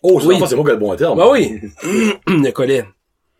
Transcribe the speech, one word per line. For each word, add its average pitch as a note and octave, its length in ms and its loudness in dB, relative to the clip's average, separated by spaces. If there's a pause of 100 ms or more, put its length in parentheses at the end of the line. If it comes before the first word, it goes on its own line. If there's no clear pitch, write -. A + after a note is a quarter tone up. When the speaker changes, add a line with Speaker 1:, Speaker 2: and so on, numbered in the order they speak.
Speaker 1:
Oh, F3+ 180 4
c'est C#3+ 80 0
Speaker 2:
Oui. F#3 80 4
Speaker 1:
enfin, F#3 120 -2
c'est B2+ 80 -2
moi D3 100 0
qui C#3 60 2
ai - 20 2
le G#2+ 60 -2
bon G2+ 160 -4
terme. C3+ 220 -2
Speaker 2:
Ben F#3 120 4
oui. C3+ 300 0 (240)
<clears throat> G#3 440 -4
Le D3 240 0
collet. C3 340 -2 (540)